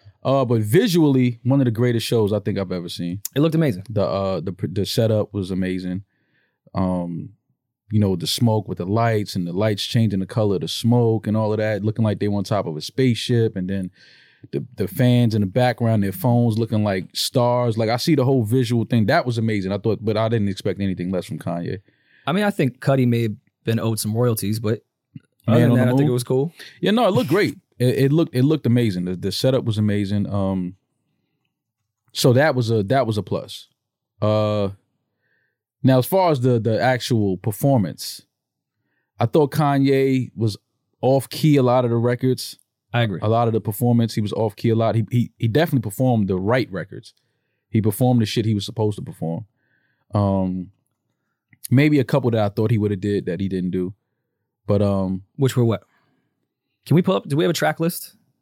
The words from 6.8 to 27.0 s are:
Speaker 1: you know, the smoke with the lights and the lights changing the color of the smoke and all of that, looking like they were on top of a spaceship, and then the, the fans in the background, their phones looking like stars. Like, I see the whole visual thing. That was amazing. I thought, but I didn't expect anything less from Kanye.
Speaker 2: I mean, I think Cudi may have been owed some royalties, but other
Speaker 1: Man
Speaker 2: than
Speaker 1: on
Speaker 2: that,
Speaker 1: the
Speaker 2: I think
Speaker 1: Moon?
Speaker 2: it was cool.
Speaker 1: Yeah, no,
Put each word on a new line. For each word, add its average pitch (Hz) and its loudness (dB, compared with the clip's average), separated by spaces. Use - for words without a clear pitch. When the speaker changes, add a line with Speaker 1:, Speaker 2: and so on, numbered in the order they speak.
Speaker 1:
you 107 2
know, 98 2
the 85 -6
smoke 110 0
with 92 -8
the 90 -6
lights 107 0
and 90 -4
the 85 -10
lights 104 -2
changing 107 0
the 95 -6
color 104 -2
of 87 -4
the 82 -6
smoke 113 0
and 107 -2
all 110 -2
of 107 -2
that, 107 -2
looking 107 -2
like 104 0
they 104 -2
were 104 -2
on 101 -4
top 98 -2
of 82 -8
a 76 -8
spaceship, 117 0
and 92 -6
then 95 -6
the, 71 -6
the 92 -4
fans 123 2
in 110 0
the 98 0
background, 113 0
their 98 -2
phones 120 0
looking 110 -2
like 95 -2
stars. 120 0
Like, 110 0
I 117 0
see 165 0
the 135 4
whole 131 2
visual 117 0
thing. 110 2
That 151 2
was 120 -4
amazing. 104 -2
I 101 -2
thought, 104 -2
but 107 0
I 110 0
didn't 110 0
expect 95 -4
anything 92 -4
less 92 -4
from 78 -10
Kanye. 87 -6
Speaker 2:
I 135 -2
mean, 202 0
I 208 0
think 139 -2
Cudi 135 2
may 117 0
have 110 -4
been 113 0
owed 107 -2
some 107 -4
royalties, 110 0
but 117 -4
other 113 4
Speaker 1:
Man 120 6
Speaker 2:
than - 4
Speaker 1:
on 131 4
Speaker 2:
that, 127 4
Speaker 1:
the - 2
Speaker 2:
I 120 2
think 131 2
Speaker 1:
Moon? 151 2
Speaker 2:
it 123 0
was 123 -2
cool. 135 -2
Speaker 1:
Yeah, 180 0
no, 226 2